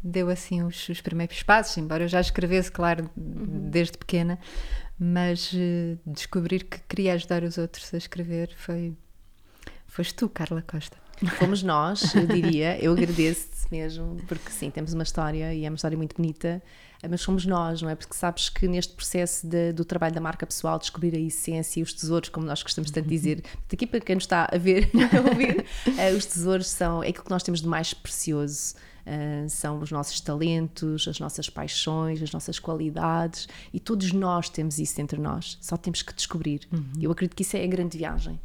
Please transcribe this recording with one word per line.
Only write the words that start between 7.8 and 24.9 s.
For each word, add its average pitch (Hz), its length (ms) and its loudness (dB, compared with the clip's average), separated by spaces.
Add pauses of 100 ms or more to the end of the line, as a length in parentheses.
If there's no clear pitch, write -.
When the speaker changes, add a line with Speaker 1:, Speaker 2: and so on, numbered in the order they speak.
Speaker 1:
a - 20 -2
escrever 170 640 -4
foi, 170 360 -4 (920)
foste - 280 -4
tu, 220 140 0
Carla 165 320 -4
Costa. - 400 -8 (380)
Speaker 2:
Fomos 190 240 4
nós, 170 540 2
eu 180 100 6
diria. 165 560 4
Eu 165 120 6
agradeço-te 165 760 2
mesmo, 165 460 -4 (100)
porque - 240 -6
sim, 147 220 -6
temos 156 200 -4
uma 165 120 0
história 156 500 0
e 156 100 -2
é 151 60 -2
uma 156 60 -4
história 160 200 -2
muito 160 200 -4
bonita, 170 440 0 (400)
eh, - 60 -10
mas 175 160 -2
fomos 185 240 2
nós, 165 340 2
não 160 80 -2
é? 156 60 0
Porque - 200 -12
sabes 170 340 0
que - 180 4
neste 180 280 0
processo - 520 -2
de, 170 260 2
do 165 120 0
trabalho 170 280 0
da 170 80 -2
marca 165 240 -4
pessoal, 160 360 -2
descobrir 165 340 -2
a 160 60 -2
essência 160 580 -2
e 165 60 0
os - 80 -6
tesouros, 165 360 0
como 160 160 -4
nós 147 160 -2
gostamos 156 300 -2
tanto 147 180 0
de - 80 0
dizer, 160 280 0 (260)
daqui - 160 -2
para 233 140 0
quem - 160 0
nos 180 80 0
está 170 280 4
a 180 60 4
ver 185 320 6